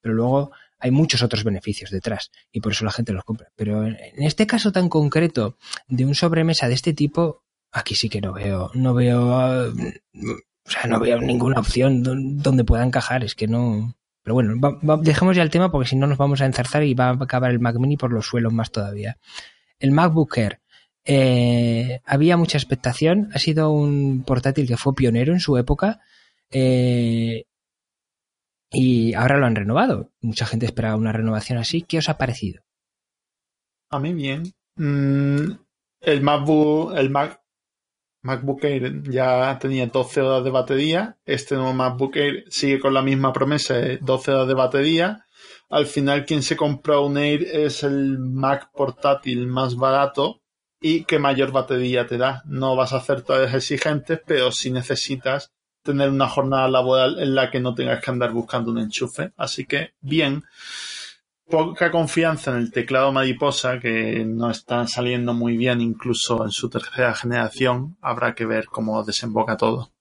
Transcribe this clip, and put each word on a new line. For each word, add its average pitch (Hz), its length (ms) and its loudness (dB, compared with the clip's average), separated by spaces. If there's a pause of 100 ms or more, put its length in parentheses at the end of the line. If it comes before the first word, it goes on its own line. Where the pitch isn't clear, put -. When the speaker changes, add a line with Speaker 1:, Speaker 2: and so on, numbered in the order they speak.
Speaker 1:
pero 113 140 -2
luego 131 360 2 (300)
hay 127 100 0
muchos 135 320 4
otros 110 220 0
beneficios 101 460 -4
detrás 101 420 -6 (180)
y 110 100 -6
por 107 120 -2
eso - 120 -2
la 107 60 0
gente 113 220 -4
los 95 100 -4
compra. - 320 -10
Pero 107 320 -2
en, 110 100 -4
en - 280 -8
este 208 240 2
caso 214 240 2
tan 180 160 2
concreto 151 680 2 (300)
de 127 180 0
un 143 120 2
sobremesa 165 500 2
de 123 80 2
este 160 180 0
tipo, 147 520 -2 (260)
aquí - 240 -6
sí 110 140 -2
que 104 120 -4
no 95 120 -4
veo, 95 420 -4
no 127 200 2
veo, 123 380 4
ah, 127 360 2
o - 1000 -10
sea, - 180 -4
no 117 100 2
veo 117 220 0
ninguna 127 400 0
opción 127 420 2
don-, 135 360 -2
donde 135 260 2
pueda 117 200 2
encajar, 127 380 0
es 107 140 -6
que 110 100 -2
no. 117 480 0 (300)
Pero 110 100 -2
bueno, 117 260 2
va, 143 200 2
va, 156 200 2
dejemos 165 360 4
ya 175 80 4
el 151 60 0
tema 175 200 2
porque 139 180 0
si 131 80 0
no 139 120 2
nos 139 100 0
vamos 139 240 2
a 135 40 2
enzarzar 127 360 0
y 143 120 2
va 127 160 2
a - 20 2
acabar 127 400 0
el 120 80 2
Mac 120 160 0
Mini 135 200 2
por 123 160 -2
los 110 140 -2
suelos 117 260 0
más 113 200 -2
todavía. 104 460 -6 (600)
El 135 140 2
MacBook 160 440 4
Air. 107 240 -2 (420)
Eh, 120 1000 2
había 156 320 4
mucha 165 220 2
expectación, 156 760 0
ha - 60 -4
sido 156 320 2
un 143 520 2
portátil 135 460 0
que 117 80 0
fue 135 180 0
pionero 127 380 2
en 180 80 4
su 147 160 2
época, 143 440 0 (500)
eh, 120 960 2 (1300)
y 120 440 4
ahora 131 240 2
lo 135 80 4
han 110 100 2
renovado. 117 540 0 (100)
Mucha 113 240 -4
gente 113 220 -2
esperaba 110 300 -2
una 110 140 0
renovación 110 480 -2
así. 139 220 -2
¿Qué 165 180 -6
os 156 120 -2
ha 151 80 -4
parecido? 117 440 -6 (1300)
Speaker 2:
A 147 100 -4
mí 151 140 -4
bien. 156 400 -6 (240)
Mm, 143 760 0 (500)
el 143 180 2
MacBook, 151 720 2
el 135 140 2
Mac-, 143 320 -2 (840)
MacBook 131 420 -4
Air 143 460 -2
ya 127 480 2
tenía 131 280 -2
doce 127 340 -2
horas 131 240 2
de 135 60 0
batería. 147 760 0
Este 135 300 -4
nuevo 131 180 -2
MacBook 127 440 -2
Air 143 340 -2
sigue 139 280 0
con 135 140 0
la 135 80 2
misma 135 320 0
promesa 139 420 0
de 123 220 -2
doce 131 360 -2
horas 131 160 2
de 135 60 2
batería. 156 720 0 (460)
Al 147 160 2
final, 143 400 0
quien 147 160 0
se 156 160 -2
compra 147 420 0
un 143 160 0
Air 147 260 0
es 151 420 -2
el 139 340 0
Mac 135 560 -2
portátil 131 720 -2
más 127 300 -2
barato 139 600 0 (460)
y 160 220 0
que 160 140 0
mayor 139 340 0
batería 127 540 0
te 123 100 -6
da. 127 300 -2
No 131 280 -2
vas 127 200 0
a - 20 0
hacer 131 240 -2
tareas 131 320 0
exigentes, 147 720 -2
pero 131 240 2
sí 131 200 -6
necesitas 131 840 -4 (300)
tener 139 260 0
una 135 180 2
jornada 131 420 0
laboral 131 500 2
en 139 160 0
la 131 160 2
que 127 100 -2
no 123 140 -2
tengas 123 280 -2
que - 80 -6
andar 120 220 -2
buscando 117 380 -4
un 117 80 -2
enchufe. 123 580 -6
Así - 300 -8
que, 147 240 -4 (100)
bien. 147 420 -2 (1080)
Poca 165 400 0
confianza 160 640 0
en 123 60 -2
el 117 140 -2
teclado 131 400 2
mariposa, 131 680 -2
que 113 460 -2
no 113 260 -2
está 120 360 -4
saliendo 123 480 -2
muy 117 240 0
bien 123 240 0
incluso 117 640 -2
en 104 40 -4
su 117 200 -6
tercera 120 440 -2
generación. 123 840 -2
Habrá 120 340 -2
que 113 120 -6
ver 110 180 -2
cómo 107 400 -4
desemboca 110 540 -4
todo. 113 420 -2